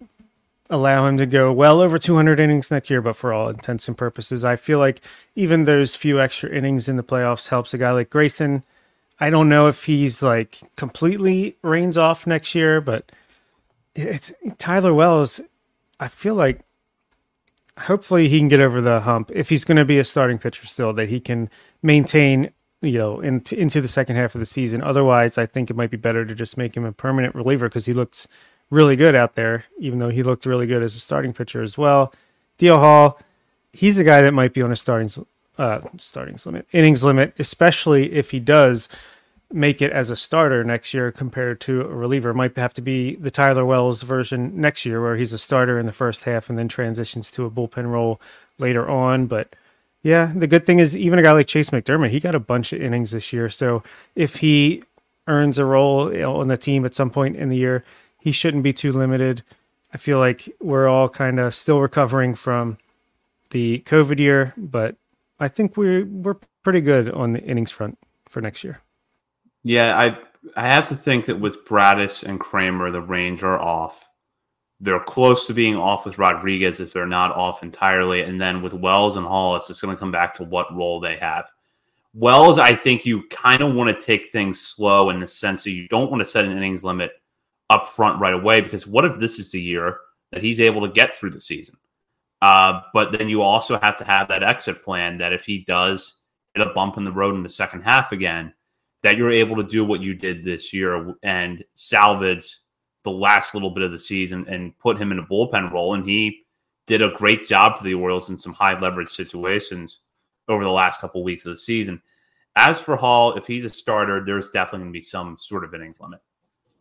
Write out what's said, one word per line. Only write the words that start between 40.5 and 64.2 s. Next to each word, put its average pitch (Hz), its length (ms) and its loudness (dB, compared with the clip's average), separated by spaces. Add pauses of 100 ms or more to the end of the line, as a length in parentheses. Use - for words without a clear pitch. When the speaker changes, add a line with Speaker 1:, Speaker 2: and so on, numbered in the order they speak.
Speaker 1:
next 117 320 -6
year 123 160 -2
compared 123 500 -8
to 127 200 -4
a 131 80 -8
reliever. 120 440 -4
Might 127 240 -2
have 123 180 -4
to - 60 -12
be 127 360 -4
the 143 160 -10
Tyler 135 320 0
Wells 123 380 0
version 127 560 -4
next 147 280 -2
year 113 160 -4
where 117 140 -2
he's 113 160 -6
a 110 60 -10
starter 127 400 0
in 117 80 -4
the 110 60 -8
first 120 300 -6
half 117 260 -6
and 120 80 -8
then 117 120 -6
transitions 113 640 -8
to 127 120 -8
a 113 60 -8
bullpen 120 400 -8
role 117 300 -2 (380)
later 123 300 -2
on. 127 380 0
But 110 300 -8 (460)
yeah, 165 320 2
the 175 120 0
good 165 180 4
thing 175 140 6
is 165 180 4
even 180 220 2
a 175 40 6
guy 156 100 10
like 151 160 6
Chase 151 220 0
McDermott, 131 400 0
he 135 100 -2
got 165 160 -2
a 135 40 0
bunch 120 320 -4
of 170 80 -6
innings 120 300 -4
this 110 220 -10
year. 117 180 -4
So 120 320 -2 (320)
if 160 220 -2
he 147 480 2 (420)
earns 147 320 2
a 143 60 2
role, 139 480 2
you 87 80 -6
know, 139 160 -2
on 139 100 -2
the 131 100 0
team 139 280 -2
at 123 100 -6
some 131 160 -2
point 135 240 -2
in 143 140 -6
the 127 100 -2
year, 127 260 -2 (360)
he 156 120 -2
shouldn't 147 300 -2
be 139 100 0
too 139 200 -4
limited. 131 500 -2 (500)
I 143 60 -16
feel 139 200 0
like 127 300 0 (120)
we're 135 280 2
all 131 200 4
kinda 127 420 -2
still 147 300 0
recovering 131 540 0
from 120 440 -6 (720)
the 120 360 -4
covid 147 340 2